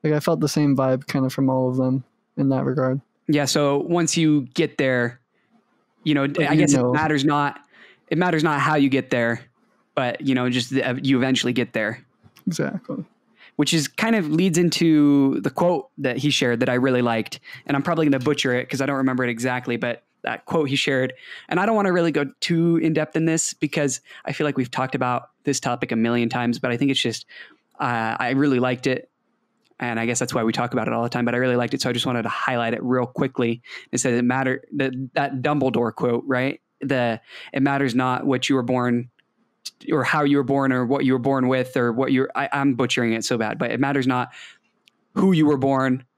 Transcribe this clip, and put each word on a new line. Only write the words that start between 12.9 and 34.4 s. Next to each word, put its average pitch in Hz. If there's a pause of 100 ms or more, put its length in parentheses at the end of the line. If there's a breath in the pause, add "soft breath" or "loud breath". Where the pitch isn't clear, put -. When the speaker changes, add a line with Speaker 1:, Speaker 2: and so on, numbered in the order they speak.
Speaker 2:
Which 147
is 147
kind 226
of 160
leads 165
into 147
the 160
quote 175
that 127
he 143
shared 120
that 127
I 123
really 127
liked. 113 (260 loud breath)
And 143
I'm 139
probably 165
gonna 135
butcher 139
it 123
'cause 135
I 135
don't 139
remember 131
it 120
exactly, 123
but 117 (180)
that -
quote 156
he 139
shared, 131 (360 loud breath)
and 175
I 202
don't 226
wanna 196
really 170
go 147 (160)
too 170
in 160
depth 151
in 160
this 160
because 147 (240 loud breath)
I -
feel 151
like 143
we've 123
talked 131
about 123 (160)
this 139
topic 123
a 117
million 117
times, 120
but 123
I 117
think 139
it's 131
just, - (520 loud breath)
uh, 117
I 120
really 135
liked 127
it. 127 (680)
And 117
I 117
guess 120
that's 123
why 120
we 113
talk 123
about 117
it 117
all 117
the 120
time, 120
but 117
I 123
really 127
liked 120
it. 135
So 131
I 123
just -
wanted 120
to 113
highlight 117
it -
real 127
quickly. 123 (300 loud breath)
It 135
says 120
it 123
matter-, 131